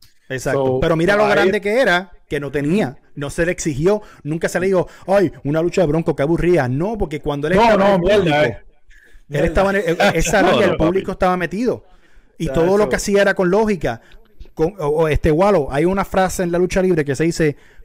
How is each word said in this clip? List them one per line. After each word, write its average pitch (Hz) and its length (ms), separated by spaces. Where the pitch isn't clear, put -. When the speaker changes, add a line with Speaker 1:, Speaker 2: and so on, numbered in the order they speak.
Speaker 1:
Exacto. 131 360
Speaker 2:
So, 131 140
Speaker 1:
Pero 165 140
mira 175 220
lo 214 80
Speaker 2:
ahí 208 60
Speaker 1:
grande 202 320
que 208 180
era, 190 320
que 147 100
no 143 120
tenía. 143 480
No 143 160
se 170 160
le 180 60
exigió, 170 500
nunca 165 280
se 175 100
le 180 60
dijo, 180 200
"Ay, 185 260
una 156 200
lucha 175 180
de 170 60
Bronco, 156 280
qué 139 80
aburrida". 160 460
No, 180 300
porque 151 220
cuando 143 280
él 180 80
Speaker 2:
No, 214 60
Speaker 1:
estaba 233 100
en 196 160
Speaker 2:
no, 202 60
Speaker 1:
el 180 60
Speaker 2:
mierda, 196 180
Speaker 1:
público, 160 240
Speaker 2:
eh. 117 220
Speaker 1:
él 147 160
estaba 190 240
en 196 60
el, 175 220
Speaker 2:
<laughs> 196 160
Speaker 1:
esa 165 280
Speaker 3:
No, 180 60
Speaker 1:
área, 202 180
Speaker 3:
no, 180 60
Speaker 1:
el 160 40
público 175 300
Speaker 3:
papi. 196 60
Speaker 1:
estaba 180 260
metido. 175 460
Y 165 120
Speaker 2:
Ya, 135 40
Speaker 1:
todo 170 240
lo 208 80
Speaker 2:
eso. - 60
Speaker 1:
que 202 60
hacía 202 260
era 196 100
con 185 160
lógica. 175 540
Con, 160 260
o, 180 100
o, 156 200
este, 151 240
Walo, 175 380
hay 147 160
una 190 180
frase 185 380
en 175 100
la 175 60
lucha 185 240
libre 175 240
que 135 100
se 160 80
dice, 165 320